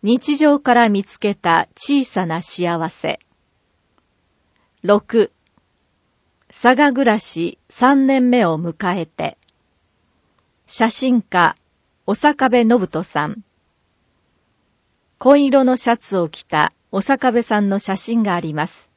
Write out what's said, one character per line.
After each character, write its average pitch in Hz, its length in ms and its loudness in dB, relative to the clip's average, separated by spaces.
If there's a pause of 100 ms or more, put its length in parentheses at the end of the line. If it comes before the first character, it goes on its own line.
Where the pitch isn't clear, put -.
日 247 340 0
常 294 220 4
か 254 160 0
ら 233 140 4
見 202 160 -2
つ - 160 -20
け 202 140 -4
た 165 420 0
小 285 280 -2
さ 185 220 -6
な 165 160 -6
幸 170 480 -6
せ。 - 300 -8 (1600)
六、 208 500 0 (1160)
佐 - 280 2
賀 285 160 2
暮 262 120 0
ら 220 140 2
し - 400 -8 (100)
三 269 380 2
年 262 240 2
目 240 140 4
を 160 140 0
迎 175 400 -6
え 165 80 -6
て。 - 320 -10 (1300)
写 233 240 -2
真 247 320 0
家、 175 340 0 (500)
小 202 80 -2
坂 294 340 0
部 233 100 2
信 226 100 2 (120)
人 165 220 -6
さ 151 240 -6
ん。 208 180 -12 (1700)
紺 285 260 4
色 269 200 2
の 254 120 2
シ 240 140 -2
ャ 233 60 2
ツ - 220 -6
を 170 100 -2
着 - 140 -16
た 151 300 -2 (180)
小 196 100 -4
坂 262 300 0
部 233 120 0
さ 208 180 -2
ん 202 80 0
の 196 100 -2
写 190 180 -6
真 233 260 -2
が 202 120 0
あ 175 60 -4
り 160 140 -8
ま 151 120 -4
す。 - 300 -20